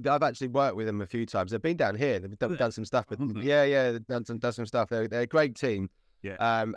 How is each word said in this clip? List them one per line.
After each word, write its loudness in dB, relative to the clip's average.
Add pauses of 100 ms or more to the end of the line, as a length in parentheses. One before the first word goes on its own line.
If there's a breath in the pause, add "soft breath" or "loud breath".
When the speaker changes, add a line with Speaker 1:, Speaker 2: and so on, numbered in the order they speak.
Speaker 1:
I've 4
actually 0
worked 2
with -4
them -2
a -6
few -4
times. -2
They've -2
been 0
down 0
here. 0
They've -10
done, 0
Speaker 2:
Have -4
they? 0
Speaker 1:
done 2
some -6
stuff -2
with -6
Speaker 2:
Oh, -2
okay. -4
Speaker 1:
Yeah, 4
yeah, 4
they've -6
done -4
some, -6
done 0
some -6
stuff. 0
They're, 0
they're -2
a 0
great 2
team. 0 (360)
Speaker 2:
Yeah. -8
Speaker 1:
Um, 2